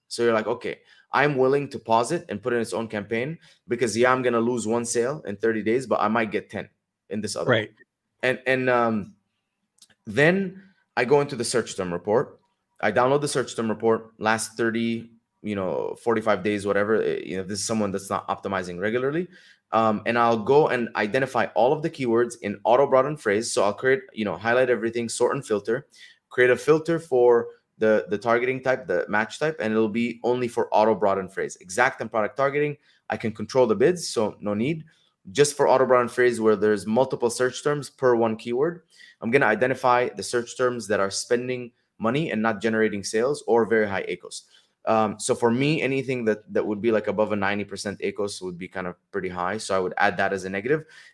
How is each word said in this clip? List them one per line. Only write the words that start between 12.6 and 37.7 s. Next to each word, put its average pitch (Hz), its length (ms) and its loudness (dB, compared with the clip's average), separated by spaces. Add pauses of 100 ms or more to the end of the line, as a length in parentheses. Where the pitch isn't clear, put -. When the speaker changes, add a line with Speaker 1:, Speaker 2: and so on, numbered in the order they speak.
Speaker 1:
I 104 120 0
download 127 300 2
the 143 60 -4
search - 280 -4
term 113 140 -2
report, 110 480 0
last 110 400 -2
thirty, 117 540 -2 (300)
you 104 120 -6
know, 76 480 -4
forty-five 110 400 2
days, 104 240 0
whatever, 101 360 2
eh, - 220 -2
you 87 120 -8
know, 95 60 -4
this 95 180 -8
is - 40 -6
someone 107 280 -2
that's 95 180 -6
not 98 180 -4
optimizing 92 500 -4
regularly. 127 500 -2 (440)
Um, 110 340 2
and 117 120 2
I'll 117 240 4
go 139 260 6
and 120 260 -2
identify 113 600 0
all 123 180 4
of 151 80 0
the 156 80 -4
keywords 120 540 0
in 101 220 -6
auto 123 220 4
broaden 131 300 2
phrase. 113 340 0
So 120 120 2
I'll 101 100 2
create, 131 280 0 (120)
you 107 120 -6
know, 92 120 -4
highlight 117 320 2
everything, 117 400 -2
sort - 260 0
and 143 120 -6
filter, 110 400 -2 (420)
create 123 220 4
a 123 60 6
filter 156 420 2
for 120 500 4 (300)
the, 107 300 2
the 101 100 -2
targeting 123 440 0
type, 127 240 -2
the 87 220 0
match 104 300 -2
type, 156 220 -2
and 110 120 -2
it'll 110 160 2
be 117 340 -4
only 123 260 0
for 117 240 -2
auto 110 220 4
broaden 95 340 0
phrase. 80 320 -8
Exact 117 400 0
and 113 100 -8
product 107 260 -2
targeting, 143 400 0 (340)
I 110 60 -2
can 107 160 -6
control 123 340 2
the 110 80 2
bids, 170 340 2
so 107 320 -2
no 104 140 -4
need. 151 300 -2 (480)
Just 143 240 4
for 143 120 4
auto 131 180 6
broaden 123 220 4
phrase 120 320 2
where 110 160 4
there's 104 300 0
multiple 120 440 0
search 127 340 -2
terms 147 240 -2